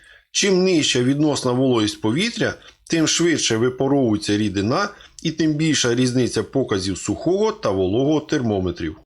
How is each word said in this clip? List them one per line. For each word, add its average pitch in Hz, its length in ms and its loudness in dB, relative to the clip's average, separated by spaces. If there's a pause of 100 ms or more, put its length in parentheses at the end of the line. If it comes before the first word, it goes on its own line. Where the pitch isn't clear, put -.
(320)
Чим 185 320 2
нижча 165 360 2
відносна 135 520 0
вологість 123 500 0
повітря, 147 520 -2 (360)
тим 160 180 2
швидше 151 500 0
випаровується 123 800 0
рідина 107 520 0 (340)
і 165 80 -2
тим 156 220 0
більша 147 420 0
різниця 123 480 0
показів 98 540 -2
сухого 190 540 0
та 214 180 -4
вологого 107 500 2
термометрів. 98 880 -2